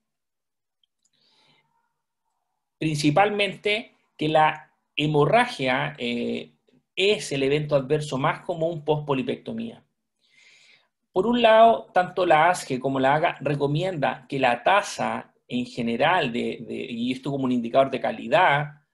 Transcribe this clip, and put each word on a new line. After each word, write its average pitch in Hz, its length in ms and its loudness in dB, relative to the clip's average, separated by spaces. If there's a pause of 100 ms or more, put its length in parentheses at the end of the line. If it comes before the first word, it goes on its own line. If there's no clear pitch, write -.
(2750)
Principalmente 196 1200 0 (200)
que 156 140 -2
la 156 380 2 (340)
hemorragia, 147 960 0
eh, 120 540 -6 (420)
es 190 380 -2
el 135 120 -2
evento 147 340 0
adverso 139 400 -2
más 156 240 -2
común 165 420 -6
post-polipectomía. 127 960 -4 (1300)
Por 190 120 0
un 240 160 0
lado, 226 520 6
tanto 180 320 0
la 160 240 6
asge 135 320 -2
como 135 180 -2
la 135 160 4
aga 156 240 0
recomienda 143 880 -2
que 139 120 -6
la 120 220 2
tasa 127 720 -2 (140)
en 123 180 -6
general, 127 680 -2
de, 117 240 -4 (100)
de, 113 80 -10
y 117 380 -6
esto 139 180 -8
como 135 140 -4
un 127 80 0
indicador 123 360 2
de 127 120 -6
calidad, 143 800 0 (120)